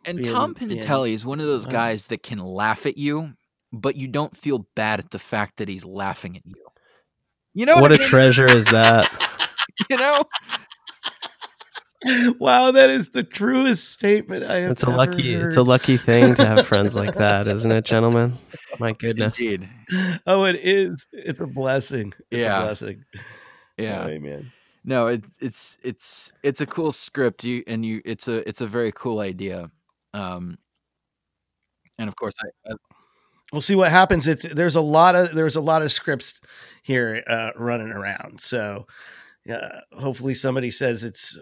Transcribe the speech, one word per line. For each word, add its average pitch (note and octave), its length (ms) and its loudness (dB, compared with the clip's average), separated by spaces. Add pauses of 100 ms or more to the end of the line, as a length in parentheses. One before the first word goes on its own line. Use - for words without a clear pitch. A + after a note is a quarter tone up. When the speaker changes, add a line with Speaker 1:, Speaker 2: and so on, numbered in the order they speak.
Speaker 1:
and F3 120 -8
Speaker 2:
being, A#2+ 160 -4
Speaker 1:
Tom D4 200 -2
Speaker 2:
being G#3+ 280 -10
Speaker 1:
Pinatelli B2+ 320 -2
is A2 120 -8
one C#3 140 -8
of D#3 80 -6
those B2 180 -2
Speaker 2:
Wow. C3 60 -10
Speaker 1:
guys A#2 360 -4
that A2+ 160 -8
can G#2+ 160 -12
laugh G2 460 -4
at C#3+ 120 -6
you, D3 360 -6 (380)
but A#2 240 -4
you C3+ 120 -10
don't C#3+ 300 -6
feel B2+ 380 -4
bad G#2+ 240 -2
at - 120 -12
the G2+ 80 -10
fact - 380 -6
that G#2 120 -10
he's F#2 160 -12
laughing F#2+ 520 -10
at - 80 -20
you. - 180 -20 (920)
You A3 100 -4
know D#4 100 8
what E4+ 80 10
Speaker 3:
What D3 100 10
Speaker 1:
I - 20 10
Speaker 3:
a - 40 10
Speaker 1:
mean? - 100 0
Speaker 3:
treasure C3 380 8
is A#2+ 180 6
that? A2+ 520 6
Speaker 1:
<laughs> - 720 -6
You C4 80 0
know? C#4+ 260 2 (2250)
Speaker 2:
Wow, B3 320 6
that C4+ 200 8
is B3+ 180 -2
the B3 140 -2
truest B3+ 680 0
statement G3+ 520 0
I F#3+ 160 -4
have F3+ 140 -2
Speaker 3:
It's - 100 -6
a B2+ 60 2
Speaker 2:
ever B2 80 2
Speaker 3:
lucky, C3+ 360 2
it's E3+ 220 -2
Speaker 2:
heard. B2+ 60 6
Speaker 3:
a - 20 6
lucky B2+ 340 4
thing A#2+ 380 6
to C3+ 100 6
have A2 220 4
friends G2+ 280 2
like G2+ 180 -2
Speaker 2:
<laughs> - 40 -10
Speaker 3:
that, G#2 300 2
isn't G#2+ 240 0
it, A2 140 2
gentlemen? A#2 520 2 (420)
My A#2 140 -4
goodness. A2 460 -4
Speaker 1:
Indeed. G2 280 -4 (600)
Speaker 2:
Oh, G3 160 2
it F#3 140 0
is. F3+ 540 -2
It's F3 280 -10
a E3 80 -8
blessing. C3 680 -4 (160)
It's A#2+ 140 -2
Speaker 1:
Yeah. G#2 160 0
Speaker 2:
a G#2+ 60 0
blessing. G#2 400 -10 (720)
Speaker 1:
Yeah. G2+ 260 -8
Speaker 2:
Oh, E2 60 -8
amen. D2 420 -12 (320)
Speaker 1:
No, B2 240 0
it, A#2 160 -4 (160)
it's, - 440 -10
it's, - 480 -10 (120)
it's C#3 180 -2
a C#3 60 -6
cool D#3+ 240 -4
script. - 520 -4
You, A#2+ 220 -6
and A2+ 180 -6
you, A2 220 -8
it's - 220 -10
a, A2+ 200 -6
it's A2 140 -10
a A#2 60 -6
very A2+ 240 -4
cool A2+ 280 -6
idea. F2+ 520 -8 (420)
Um, F2+ 440 -10 (1400)
and A2+ 100 -8
of G2 80 -10
course, G#2+ 180 -8 (100)
I, - 280 -16
I A2 40 -12 (760)
Speaker 2:
We'll D3 100 -6
see G3+ 140 2
what F#3 160 4
happens. F3+ 360 4
It's, D#3+ 160 0
there's D#3+ 320 0
a E3 60 4
lot D#3+ 340 6
of, F3 200 2
there's D#3+ 200 0
a D#3+ 60 -2
lot D#3+ 220 2
of C#3+ 80 -2
scripts - 500 -6 (420)
here, A#2+ 440 -2
uh, A2+ 280 -4
running A#2 360 -6
around. G2+ 500 -10
So, G#2 460 -8 (600)
uh, - 320 -12 (120)
hopefully C3 400 -6
somebody B2+ 380 -4
says A#2 320 -4
it's, - 380 -6